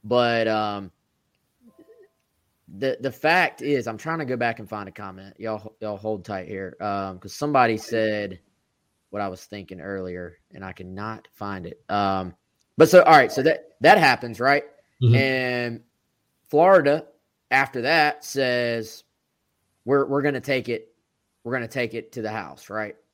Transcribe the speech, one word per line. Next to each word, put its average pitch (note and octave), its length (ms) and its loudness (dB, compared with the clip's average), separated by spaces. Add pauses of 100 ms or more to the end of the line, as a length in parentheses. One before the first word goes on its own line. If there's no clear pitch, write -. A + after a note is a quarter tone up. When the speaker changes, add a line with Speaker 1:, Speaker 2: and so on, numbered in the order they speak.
Speaker 1:
But, A#2 460 0
um, G#2 420 -4 (1900)
the, C3 220 -4
the C3 100 -6
fact E3 520 0
is, C3 240 -2
I'm A2 120 -8
trying E3 220 -8
to D3 40 -6
go B2+ 120 -6
back A#2 240 -4
and G#2 80 -18
find G2+ 200 -12
a G2 40 -20
comment. F#2+ 460 -18
Y'all, G#2+ 420 -10
y'all G#2 160 -8
hold G#2 280 -6
tight F#2+ 240 -10
here, F#2+ 320 -10
um, G2 380 -6
'cause - 160 -18
somebody C3 420 0
said G#2 640 -4 (720)
what G2+ 100 -10
I G2+ 80 -4
was F#2 160 -14
thinking F#2+ 360 -16
earlier, F2+ 580 -12 (160)
and F#2+ 100 -16
I F#2 80 -14
cannot G2 600 -14
find G2 340 -10
it. - 220 -18
Um, G2 460 -2 (420)
but D#3 120 8
so, F3+ 140 10
all D#3 140 10
right, B2 160 6
so C3+ 100 -2
that, - 280 0 (100)
that F3+ 180 8
happens, B2 400 2
right? C#3 260 2 (380)
Speaker 2:
Mm-hmm. A#2+ 140 6
Speaker 1:
And B2 640 -2 (680)
Florida, D#3+ 580 4 (440)
after C3 320 0
that, D3 420 2
says, A#2+ 800 -4 (840)
"We're, C3+ 220 2
we're C#3 160 -2
gonna C#3 180 -2
take B2+ 280 -4
it, A2+ 260 -8 (480)
we're A#2+ 100 -8
gonna A#2+ 140 -4
take A#2 280 -6
it - 180 -12
to A#2 100 -10
the G#2+ 80 -6
house," F#2 400 -12
right? G#2+ 240 -8 (200)